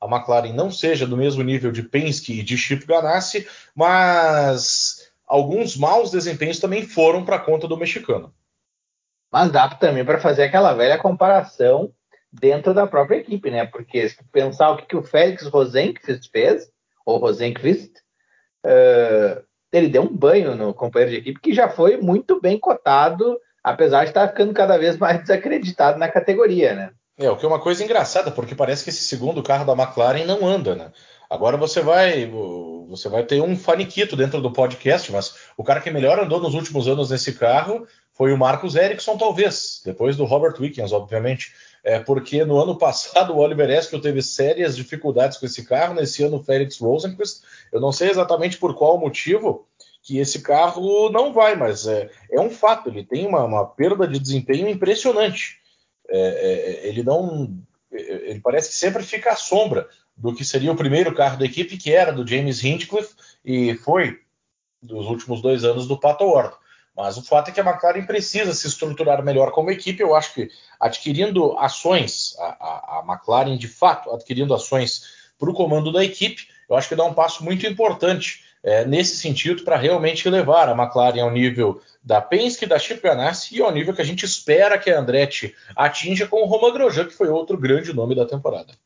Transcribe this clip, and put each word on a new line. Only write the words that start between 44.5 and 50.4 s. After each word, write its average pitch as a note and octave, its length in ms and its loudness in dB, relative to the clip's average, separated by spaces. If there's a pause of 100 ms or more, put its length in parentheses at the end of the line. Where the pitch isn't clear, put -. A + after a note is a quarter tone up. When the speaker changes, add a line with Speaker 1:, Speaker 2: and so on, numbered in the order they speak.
Speaker 1:
dificuldades C3 640 -2
com - 80 -10
esse B2 220 -12
carro, E3+ 280 0
nesse C#3+ 280 -2
ano D3 160 0
o C#3 40 -8
Felix C3+ 360 0
Rosenqvist, F#3 640 -2 (280)
eu A2 80 -2
não C3+ 140 0
sei F3 160 0
exatamente F3+ 480 0
por E3 180 -2
qual D#3+ 240 4
motivo E3+ 680 -2 (320)
que C3+ 180 -6
esse C#3 220 -4